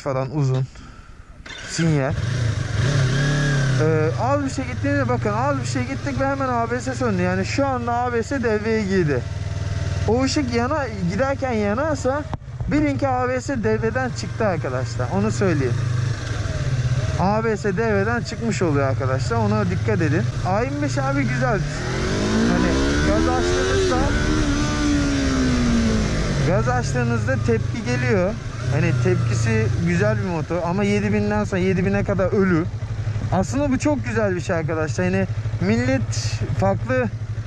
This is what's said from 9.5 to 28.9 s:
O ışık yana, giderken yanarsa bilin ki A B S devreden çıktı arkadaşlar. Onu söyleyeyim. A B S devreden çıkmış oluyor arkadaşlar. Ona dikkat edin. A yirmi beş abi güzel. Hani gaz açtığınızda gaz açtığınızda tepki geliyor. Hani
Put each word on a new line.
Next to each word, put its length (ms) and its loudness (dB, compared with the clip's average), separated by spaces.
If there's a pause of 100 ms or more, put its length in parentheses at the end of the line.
O 140 4
ışık 320 0
yana, 300 0 (280)
giderken 400 0
yanarsa 680 0 (500)
bilin 260 2
ki 100 0
A 200 0
B 120 -2
S 240 -2
devreden 460 0 (100)
çıktı 260 -2
arkadaşlar. 680 -2
Onu 180 2
söyleyeyim. 420 2 (1500)
A 240 2
B 120 0
S 200 -2
devreden 440 2
çıkmış 420 -2
oluyor 260 2
arkadaşlar. 480 0
Ona 340 2
dikkat 320 0
edin. 200 2 (240)
A 160 2
yirmi 200 -2
beş 160 -2
abi 240 0
güzel. 380 0 (920)
Hani 160 2 (400)
gaz 200 2 (100)
açtığınızda 600 2 (2500)
gaz 200 2
açtığınızda 680 0 (100)
tepki 380 0
geliyor. 480 2 (400)
Hani 200 2 (120)